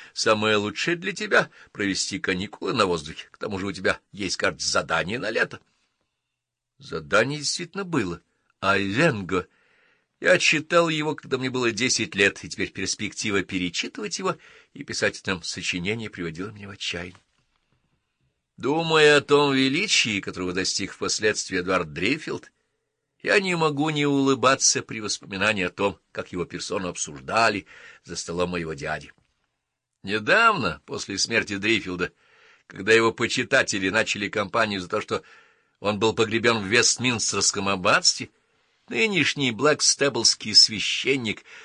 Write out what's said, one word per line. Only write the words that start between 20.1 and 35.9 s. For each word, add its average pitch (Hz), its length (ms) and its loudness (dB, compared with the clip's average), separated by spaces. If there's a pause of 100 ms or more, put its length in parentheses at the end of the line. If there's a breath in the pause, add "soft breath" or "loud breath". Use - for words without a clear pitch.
которого 92 320 -4
достиг 92 400 -2
впоследствии 98 680 -2
Эдуард 87 360 0
Дриффилд, 123 580 -4 (720)
я 170 180 2
не 185 160 0
могу 156 340 0
не 147 160 0
улыбаться 135 760 2
при 113 180 -10
воспоминании 98 640 -2
о 90 60 -2
том, 98 280 -2 (140)
как - 200 -10
его 87 120 -4
персону 90 440 -6
обсуждали 90 800 -2 (380 loud breath)
за 90 100 -14
столом 87 360 -2
моего 82 240 -4
дяди. 76 380 -8 (920)
Недавно, 113 800 2
после 98 340 -6
смерти 104 380 0
Дриффилда, 95 560 0 (560 soft breath)
когда 98 240 0
его 113 180 6
почитатели 113 800 0
начали 104 400 0
кампанию 104 520 -2
за 87 80 -10
то, 107 120 -2
что 101 220 -4 (580 soft breath)
он 101 180 0